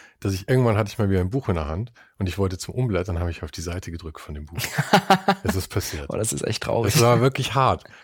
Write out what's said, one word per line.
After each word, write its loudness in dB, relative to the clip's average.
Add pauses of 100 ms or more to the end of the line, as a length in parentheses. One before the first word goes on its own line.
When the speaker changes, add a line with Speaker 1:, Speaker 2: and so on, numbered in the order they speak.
(220)
Speaker 1:
Dass -2
ich, -6
irgendwann 4
hatte 0
ich -14
mal 2
wieder 4
ein 0
Buch -4
in 2
der -2
Hand -6 (260)
und -2
ich -4
wollte -2
zum -10
Umblättern, -2
habe -2
ich -8
auf -8
die -12
Seite -8
gedrückt -12
von -12
dem -12
Buch. -16
Speaker 2:
<laughs> 2
Speaker 1:
Es 0
ist -4
passiert. -4
Speaker 2:
Oh, -4
das -2
ist -4
echt -4
traurig. 0
Speaker 1:
Es 6
war 6
wirklich 2
hart. 4 (180)